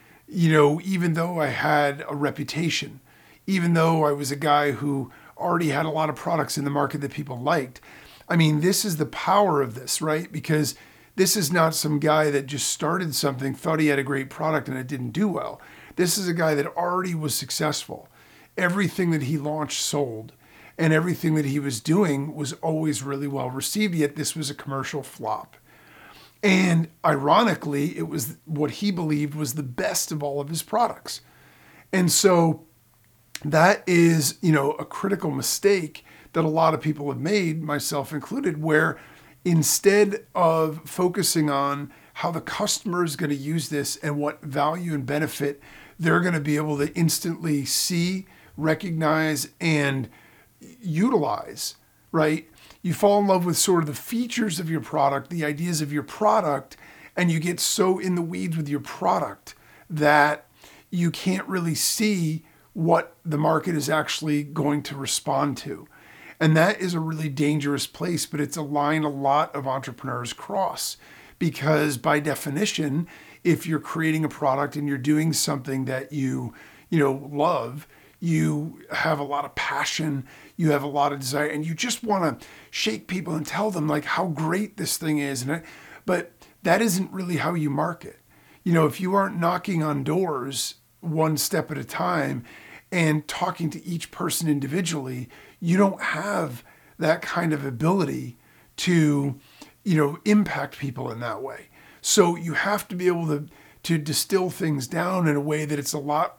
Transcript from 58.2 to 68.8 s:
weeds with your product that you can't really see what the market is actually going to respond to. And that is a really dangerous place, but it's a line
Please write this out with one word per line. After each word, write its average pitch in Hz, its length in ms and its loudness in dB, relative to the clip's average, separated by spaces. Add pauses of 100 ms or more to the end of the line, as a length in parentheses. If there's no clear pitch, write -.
weeds 175 340 -4
with 151 120 -4
your 143 100 -2
product - 800 -4 (340)
that 147 560 4 (420)
you 170 220 0
can't 185 380 -2
really 175 260 -2
see 170 680 0 (300)
what 170 500 2
the 151 140 0
market 160 360 2
is 143 160 0
actually 151 540 0
going 147 400 0
to 143 100 -10
respond 139 640 -2
to. - 320 -10 (500)
And 160 180 6
that 185 240 4
is 180 140 -2
a 165 60 -2
really 160 280 -4
dangerous 143 600 0
place, 175 360 -4
but 147 160 -6
it's 143 160 -4
a 160 60 -6
line 147 400 0